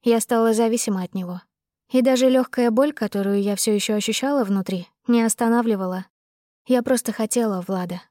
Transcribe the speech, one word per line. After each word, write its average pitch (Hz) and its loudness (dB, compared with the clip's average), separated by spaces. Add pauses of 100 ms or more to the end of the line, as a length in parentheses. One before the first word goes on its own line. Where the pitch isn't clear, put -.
Я 233 2
стала 226 2
зависима 220 0
от - -12
него. 180 -6 (500)
И 254 2
даже 262 4
легкая 254 2
боль, 269 2
которую 202 -2
я 202 -2
все 214 -2
еще 208 0
ощущала 233 -2
внутри, 190 -4 (180)
не 240 4
останавливала. 220 0 (600)
Я 247 2
просто 240 0
хотела 220 -2
Влада. 180 -6